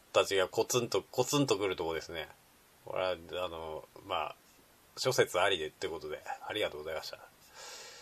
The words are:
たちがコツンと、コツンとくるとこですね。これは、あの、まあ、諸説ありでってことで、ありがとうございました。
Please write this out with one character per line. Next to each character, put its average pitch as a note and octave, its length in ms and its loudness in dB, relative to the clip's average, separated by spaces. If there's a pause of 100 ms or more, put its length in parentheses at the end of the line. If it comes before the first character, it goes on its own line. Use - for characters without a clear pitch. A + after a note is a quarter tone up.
(140)
た G2 120 8
ち G2 100 0
が F#2 120 6
コ - 180 2
ツ B2+ 140 2
ン A#2 100 0
と、 F#2+ 140 2
コ - 200 0
ツ D3 140 2
ン C#3+ 100 6
と G#2+ 100 4
く G2+ 100 0
る F2+ 80 0
と F2 80 -4
こ E2 100 -2
で D#2+ 80 -2
す - 80 -10
ね。 E2 180 -6 (580)
こ - 120 -6
れ F#2 60 2
は、 F#2 80 2
あ E2+ 360 -4
の、 D#2+ 400 -8 (200)
ま E2+ 220 0
あ、 - 60 -14 (640)
諸 B2+ 160 0
説 G#2 260 4
あ G2 100 6
り F#2+ 80 2
で D#2 100 -4
っ - 40 -10
て - 160 -6
こ E2 120 -6
と D#2 100 -8
で、 D2+ 140 -8 (240)
あ G2 60 -4
り G#2+ 80 -2
が G2+ 80 2
と - 80 -10
う - 20 -8
ご D2+ 60 -8
ざ D#2+ 80 -4
い - 20 -2
ま D2+ 80 -6
し - 80 -10
た。 - 80 -10 (840)